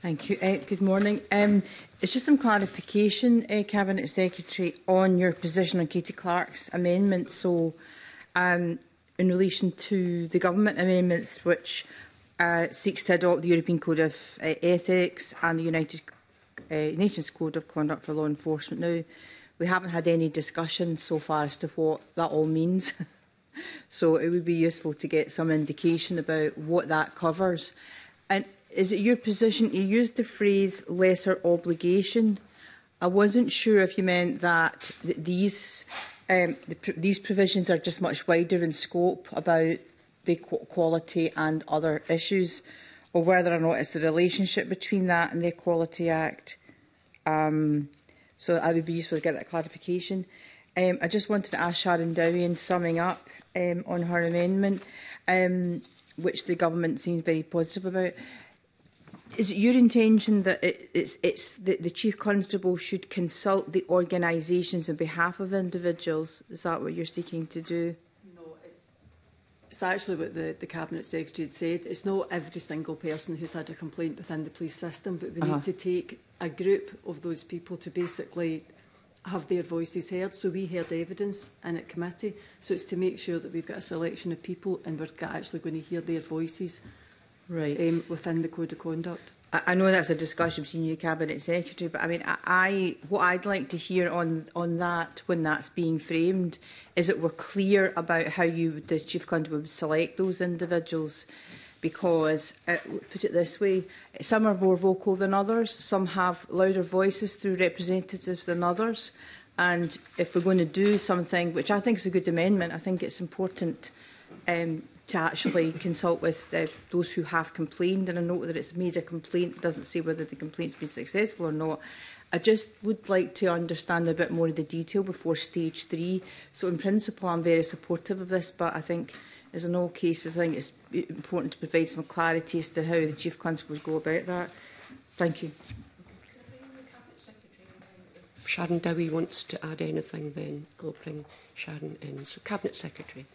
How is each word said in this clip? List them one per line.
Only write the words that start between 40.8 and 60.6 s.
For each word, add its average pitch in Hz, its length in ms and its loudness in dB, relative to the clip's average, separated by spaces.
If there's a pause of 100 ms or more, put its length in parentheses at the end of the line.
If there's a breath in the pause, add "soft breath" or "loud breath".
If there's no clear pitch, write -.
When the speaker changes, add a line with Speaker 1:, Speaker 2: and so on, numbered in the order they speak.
Speaker 1:
and 156 300 0
other 156 420 0
issues, 170 540 0 (500 loud breath)
or 170 100 4
whether 180 300 6
or 165 60 2
not 160 140 4
it's 123 200 0
the 160 60 -2
relationship 175 680 2
between 185 400 0
that 170 240 4
and 170 100 -2
the 170 60 0
Equality 165 640 0
Act. - 480 -2 (680 soft breath)
Um, 156 640 2 (480 soft breath)
so 170 200 2
I 165 160 2
would 165 120 2
be 165 80 -4
useful 165 240 -2
to 151 60 -4
get 160 120 2
that - 140 -10
clarification. 175 760 -4 (520 loud breath)
Um, 185 240 4
I 170 60 0
just 196 220 0
wanted 202 220 0
to - 80 -2
ask 175 220 2
Sharon 170 320 2
Dowie, 170 300 4
in 175 120 2
summing 170 440 0
up, 180 300 -2 (260 loud breath)
um, 175 320 0
on 175 160 -2
her 170 220 0
amendment, 190 580 2 (440 loud breath)
um, 180 540 2 (360)
which - 280 -2
the 180 100 0
government 165 440 0
seems 170 240 -2
very 160 200 0
positive 170 440 -2
about. 185 260 -2 (1200 loud breath)
Is 202 140 2
it 165 60 -4
your 233 180 6
intention 220 680 6
that 185 200 2